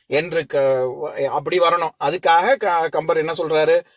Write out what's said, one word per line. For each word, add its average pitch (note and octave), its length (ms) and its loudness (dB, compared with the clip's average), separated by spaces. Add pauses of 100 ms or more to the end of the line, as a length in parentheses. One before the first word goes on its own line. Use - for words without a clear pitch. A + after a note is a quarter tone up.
என்று D#3+ 400 -2
க-, C3+ 840 -2
அப்படி D#3 300 -2
வரணும். E3+ 300 2 (100)
அதுக்காக F3 560 2
க-, E3+ 340 -2
கம்பர் D#3+ 280 -2
என்ன D#3+ 200 -2
சொல்றாரு? D#3+ 440 2 (160)